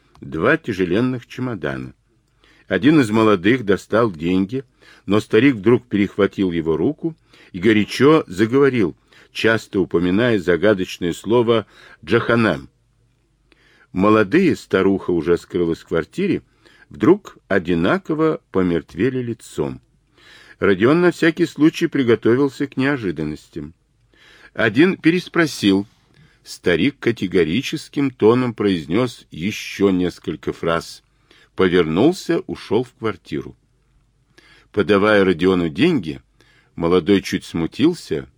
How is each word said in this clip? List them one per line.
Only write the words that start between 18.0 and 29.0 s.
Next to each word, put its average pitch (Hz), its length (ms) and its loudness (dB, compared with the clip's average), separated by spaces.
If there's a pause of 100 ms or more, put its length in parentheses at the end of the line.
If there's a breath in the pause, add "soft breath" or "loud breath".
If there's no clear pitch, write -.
помертвели 95 720 -2
лицом. 82 600 -10 (800 soft breath)
Родион 104 420 2
на 175 100 4
всякий 165 340 -2
случай 160 420 0
приготовился 131 800 0
к - 100 -14
неожиданностям. 82 960 -6 (800 soft breath)
Один 117 440 2
переспросил. 147 880 0 (560 soft breath)
Старик 92 560 -2
категорическим 117 1120 -2
тоном 120 420 0
произнес 98 760 -4